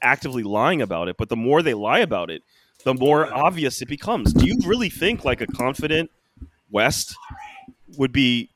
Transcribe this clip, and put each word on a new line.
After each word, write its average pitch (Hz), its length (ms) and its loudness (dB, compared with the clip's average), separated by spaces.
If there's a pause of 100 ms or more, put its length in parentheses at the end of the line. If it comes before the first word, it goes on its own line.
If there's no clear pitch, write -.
actively 127 400 0
lying 120 400 0
about 87 260 -4
it. 90 80 -6
But 110 120 -6
the 120 80 -4
more 135 260 2
they 147 120 0
lie 110 260 0
about 95 300 -2
it, 80 120 -12 (400)
the 131 120 2
more 147 380 2
obvious 147 480 0
it 123 60 -10
becomes. 143 460 -2
Do - 120 4
you 208 120 2 (100)
really 214 240 0
think, 202 340 -2
like, 127 160 0
a 113 60 -4
confident 151 640 -2 (580)
West 110 460 0 (840)
would 135 140 0
be, 123 460 2